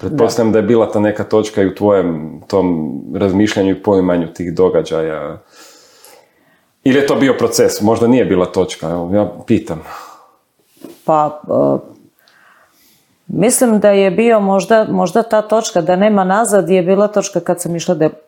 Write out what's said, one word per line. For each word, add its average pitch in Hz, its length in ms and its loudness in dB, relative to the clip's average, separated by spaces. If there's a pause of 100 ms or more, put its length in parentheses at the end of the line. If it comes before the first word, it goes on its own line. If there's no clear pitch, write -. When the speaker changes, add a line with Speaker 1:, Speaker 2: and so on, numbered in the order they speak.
Speaker 1:
Pretpostavljam 113 520 0
Speaker 2:
Da. 107 40 2
Speaker 1:
da - 20 4
je 101 100 0
bila 113 220 2
ta 107 100 -2
neka 104 240 -2
točka 107 380 0
i 95 40 2
u 92 80 -2
tvojem 85 720 0
tom 87 460 -2 (220)
razmišljanju 98 560 0
i 95 120 -4
poimanju 90 500 0
tih 87 220 -8
događaja. 80 840 -2 (1500)
Ili 135 140 4
je 143 80 0
to 143 100 0
bio 131 220 2
proces? - 420 0
Možda 110 260 2
nije 120 180 4
bila 90 220 0
točka, 90 440 -4
evo, 85 240 -6
ja 104 180 0 (140)
pitam. 85 360 -2 (1200)
Speaker 2:
Pa, 151 400 0
e, 139 340 0 (1500)
mislim 220 540 0
da 208 100 4
je 196 200 4
bio 220 300 2
možda, 196 500 2
možda 185 320 0
ta 214 200 0
točka 214 380 -2
da 180 160 0
nema 202 280 2
nazad 190 460 0
je 185 120 2
bila 190 260 2
točka 196 320 -2
kad 175 200 -4
sam 170 160 -6
išla 175 180 -2
de-, 156 160 0 (180)